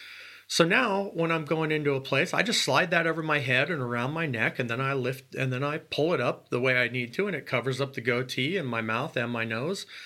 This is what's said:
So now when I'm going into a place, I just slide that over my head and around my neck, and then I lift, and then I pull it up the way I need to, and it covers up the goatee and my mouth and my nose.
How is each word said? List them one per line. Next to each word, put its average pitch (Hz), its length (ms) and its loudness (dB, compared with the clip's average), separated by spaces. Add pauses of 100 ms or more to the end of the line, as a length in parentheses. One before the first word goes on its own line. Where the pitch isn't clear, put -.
(460)
So - 180 4
now 202 500 2
when 165 180 0
I'm 160 140 0
going 156 260 0
into 147 220 2
a 131 60 -2
place, 139 340 0
I 151 80 4
just 220 200 0
slide 160 280 4
that 165 160 4
over 160 160 0
my 151 180 2
head 131 300 2
and 156 100 -2
around 120 320 -2
my 165 140 -2
neck, 120 320 0
and 120 120 -2
then 120 100 -2
I 135 120 0
lift, 127 420 -4
and 131 180 -2
then 127 120 -2
I 151 140 -2
pull 160 340 0
it 143 80 2
up 143 300 -2
the 123 100 0
way 127 160 4
I 123 120 4
need 123 260 -4
to, 196 120 0
and 190 80 -2
it 135 120 -6
covers 127 340 0
up 135 140 -2
the - 60 -6
goatee 127 560 0
and 147 120 -2
my 117 140 -2
mouth 113 340 -2
and 120 160 0
my 113 120 -2
nose. 123 420 -4 (200)